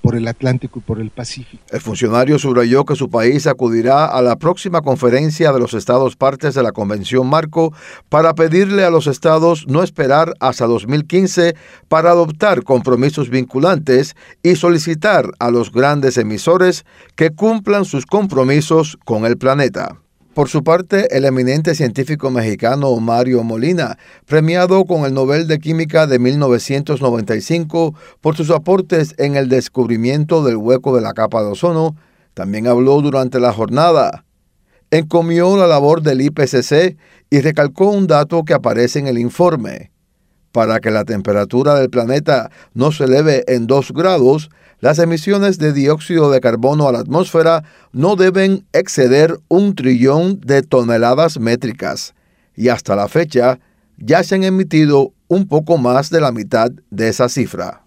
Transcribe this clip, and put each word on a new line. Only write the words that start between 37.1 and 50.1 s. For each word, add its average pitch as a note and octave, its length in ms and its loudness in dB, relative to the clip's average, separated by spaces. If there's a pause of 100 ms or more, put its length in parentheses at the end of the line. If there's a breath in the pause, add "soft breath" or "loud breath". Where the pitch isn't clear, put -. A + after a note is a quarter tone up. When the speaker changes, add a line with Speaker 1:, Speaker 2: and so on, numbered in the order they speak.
Speaker 2:
y C#3+ 100 2
recalcó D#3 500 0
un G3+ 160 0
dato D#3+ 380 0
que D#3+ 100 -2
aparece A#2+ 460 0
en C#3 80 -4
el B2 100 -2
informe. A#2+ 720 -2 (600)
Para A2 300 0
que G#2+ 100 -2
la G#2+ 140 -2
temperatura G#2+ 720 0
del C3 140 2
planeta B2 600 -2 (240 soft breath)
no C3+ 180 0
se D3+ 140 -4
eleve C#3 420 2
en A#2+ 200 0
dos C3 260 0
grados, C#3+ 560 2 (320 soft breath)
las D3+ 180 2
emisiones F#3 580 0
de D3+ 160 0
dióxido D3+ 560 0
de C3+ 120 2
carbono B2+ 460 2
a C3 40 2
la A#2 80 -2
atmósfera D#3+ 640 0 (280 soft breath)
no E3 240 0
deben F#3+ 560 0
exceder D3 640 2 (100)
un G3 260 2
trillón C3+ 680 0